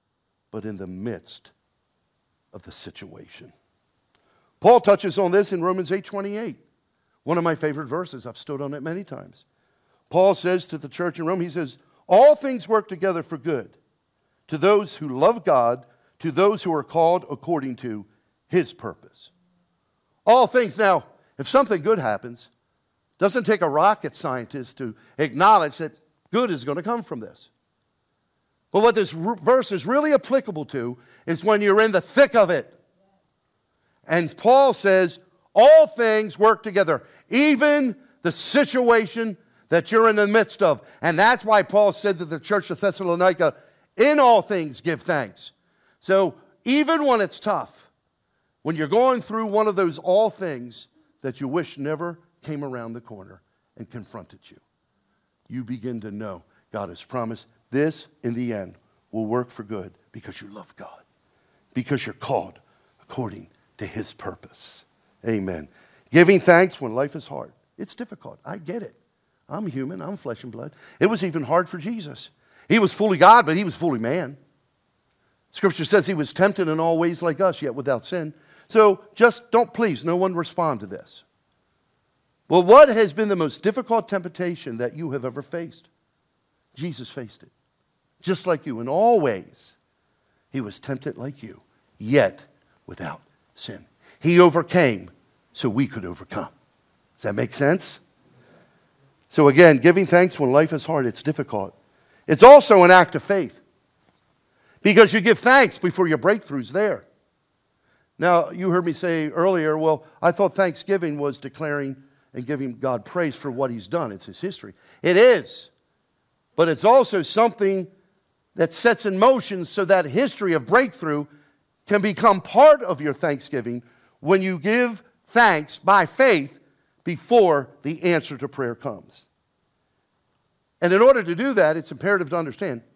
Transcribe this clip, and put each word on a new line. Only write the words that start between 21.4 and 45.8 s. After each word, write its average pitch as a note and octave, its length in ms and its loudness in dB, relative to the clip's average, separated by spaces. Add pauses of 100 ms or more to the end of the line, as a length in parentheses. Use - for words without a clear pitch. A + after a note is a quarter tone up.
something G#3 360 0
good G#3 160 0
happens, A#2+ 500 -8 (720)
doesn't G3+ 240 -2
take G3 180 -2
a E3 80 0
rocket D#3+ 460 0
scientist B2+ 640 -12
to A#2 160 -12 (240)
acknowledge D#3 580 2
that D#3 220 -12 (320)
good G3 180 0
is C3+ 160 -8
gonna D3 160 -6
come A3 220 -6
from C3+ 160 -14
this. - 320 -20 (1200)
But G3 100 0
what A3+ 120 4
this F#3 220 -4
r-, F#3 200 -6
verse A3 360 0
is E3 160 -8
really D4 260 0
applicable B3+ 520 -4
to B2 340 -10 (260)
is E3 180 -6
when G#3 180 0
you're G#3 200 2
in A3 100 2
the F#3 100 0
thick C4 340 2
of G3 160 4
it. C#3+ 200 -6 (1300)
And E3 340 -4
Paul C4 360 4
says, F#3+ 440 0 (380)
"All D4 320 8
things G#3+ 500 -2
work G#3+ 240 4
together," F3 420 -2 (260)
even C#4+ 640 2 (260)
the E3+ 100 -4
situation A#3 1080 -2 (320)
that E3 220 -2
you're A3 160 4
in G#3+ 100 2
the G#3 100 2
midst G#3 340 0
of. D#3 220 0 (180)
And E3 160 -2
that's A3+ 260 2
why G#3 200 2
Paul G3+ 300 2
said G3 260 -4
to F3 60 -12
the D3+ 140 -10
church G3+ 300 -4
of E3 100 -10
Thessalonica, F3+ 760 0 (420)
"In D4 220 4
all A#3+ 240 4
things D#3+ 380 -8
give D#3+ 200 -6
thanks." C3+ 500 -6 (480)